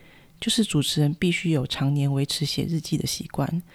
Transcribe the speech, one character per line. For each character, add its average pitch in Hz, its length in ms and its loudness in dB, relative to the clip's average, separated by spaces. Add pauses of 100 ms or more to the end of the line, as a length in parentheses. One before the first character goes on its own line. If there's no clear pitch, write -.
(380)
就 - 120 -4
是 226 120 2
主 156 200 2
持 - 180 0
人 147 140 4
必 175 180 2
须 165 200 0
有 139 140 2
常 139 280 0
年 139 180 2
维 139 140 2
持 - 180 -2
写 - 200 -2
日 165 140 -2
记 151 200 -2
的 - 80 -2
习 - 220 -6
惯， - 340 -2 (120)